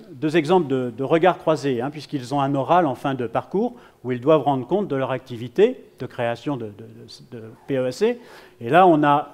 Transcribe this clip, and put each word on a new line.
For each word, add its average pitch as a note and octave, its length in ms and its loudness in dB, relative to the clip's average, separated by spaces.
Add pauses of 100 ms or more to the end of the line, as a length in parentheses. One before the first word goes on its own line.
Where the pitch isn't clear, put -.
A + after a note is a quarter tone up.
(120)
deux D3 260 -2
exemples E3 300 4
de, B2+ 280 -2
de C3 80 -6
regards E3 340 2
croisés, C#3 440 -2
hein, C#3+ 100 -6
puisqu'ils C3+ 420 -8
ont C#3+ 80 0
un C#3 140 -2
oral D3+ 320 2
en B2 80 -4
fin C#3 180 -4
de B2 140 -6
parcours G#3 480 -4 (280)
où B2 80 -6
ils B2 80 -4
doivent D3+ 220 4
rendre C3 240 -2
compte F#3+ 220 -2
de C3+ 80 -4
leur C3 160 -2
activité B2+ 760 -2 (140)
de B2+ 80 -8
création A#2+ 500 -4
de, A#2 80 -10
de, G#2 60 -12 (600)
de, A#2+ 80 -16
de A2 40 -16 (240)
P C3+ 100 -2
E B2+ 100 0
S B2+ 100 -6
C. A#3 220 0 (400)
Et A#2+ 100 -8
là, F3+ 180 6
on D3+ 160 6
a C#3+ 300 2